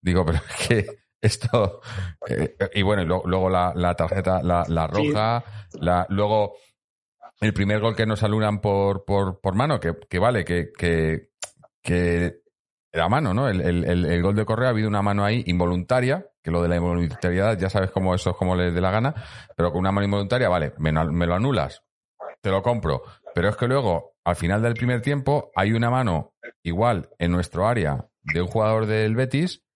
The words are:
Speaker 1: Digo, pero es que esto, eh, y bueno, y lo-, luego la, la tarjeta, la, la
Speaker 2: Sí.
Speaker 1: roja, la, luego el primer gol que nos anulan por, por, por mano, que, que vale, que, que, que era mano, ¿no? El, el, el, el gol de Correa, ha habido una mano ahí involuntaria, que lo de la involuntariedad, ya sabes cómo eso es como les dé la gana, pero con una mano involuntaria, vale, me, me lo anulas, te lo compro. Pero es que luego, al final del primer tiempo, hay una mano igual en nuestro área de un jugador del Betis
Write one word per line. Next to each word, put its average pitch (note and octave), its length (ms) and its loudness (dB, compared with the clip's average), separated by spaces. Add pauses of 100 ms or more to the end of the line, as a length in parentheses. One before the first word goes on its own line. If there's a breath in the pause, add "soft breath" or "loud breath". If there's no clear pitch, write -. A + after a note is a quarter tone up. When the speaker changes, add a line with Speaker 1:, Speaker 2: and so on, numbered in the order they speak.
Speaker 1:
Digo, F2 240 2
pero D#2+ 140 2
es - 300 -6
que G#2+ 180 2 (340)
esto, A2+ 640 0 (440 loud breath)
eh, - 300 -4 (160)
y G2+ 80 -2
bueno, G2 220 2
y E2+ 40 -2
lo-, F2+ 200 0
luego F#2 240 0
la, F2+ 260 0
la F2 180 2
tarjeta, F#2 480 0
la, F2 260 2
la D#2+ 220 0
Speaker 2:
Sí. G#2 220 0
Speaker 1:
roja, A#2 320 0 (300 loud breath)
la, F2 340 0
luego G#2 460 0 (880 loud breath)
el G#2+ 100 2
primer G#2 280 0
gol A2 140 0
que A2 120 0
nos G#2+ 160 -2
anulan G#2+ 400 0
por, G2 420 0
por, G2 360 0
por F#2+ 140 -2
mano, C3 240 0
que, E2+ 160 -2 (140)
que F2+ 100 -2
vale, G#2 280 2
que, F2 300 -2
que, D#2+ 520 0 (540)
que F2 580 0 (520)
era E2 160 0
mano, A#2+ 240 2
¿no? B2+ 160 0
El, F#2+ 120 0
el, F2 240 0
el, F2 220 2
el E2+ 160 0
gol G2 120 2
de G#2 100 0
Correa, A#2 240 0
ha - 40 2
habido A2 160 0
una G#2 140 0
mano G2+ 220 0
ahí A2 220 0
involuntaria, F2+ 800 0 (160)
que D#2 80 -6
lo E2+ 120 2
de F2 60 2
la F2 80 2
involuntariedad, F2 840 0
ya F#2+ 100 -2
sabes F#2+ 220 0
cómo F#2 240 0
eso F2+ 160 -2
es F2 60 -4
como F#2 200 0
les F2+ 180 0
dé F2 60 0
la F#2 100 2
gana, A#2 240 0 (420 loud breath)
pero E2+ 140 2
con F2+ 100 -2
una F#2+ 120 2
mano G2+ 140 2
involuntaria, G2+ 420 0
vale, E2+ 300 0
me, D#2 140 0
me E2 340 0
lo E2+ 80 0
anulas, G2+ 480 -2 (580)
te G2+ 100 -4
lo G2 120 0
compro. F#2+ 400 0 (320 loud breath)
Pero F2 160 2
es G#2+ 60 -4
que A#2+ 120 -2
luego, A#2+ 460 -2 (100)
al F2 120 0
final F#2+ 260 0
del A#2 120 0
primer B2 280 -2
tiempo, C#3+ 520 -2
hay G2+ 180 2
una A#2 180 2
mano A#2 420 0 (300)
igual F#2 560 0
en E2+ 140 2
nuestro F2 340 0
área E2+ 400 0 (160)
de - 180 -2
un F2+ 80 -2
jugador A2 380 0
del A2 280 0
Betis C3 500 -2 (100)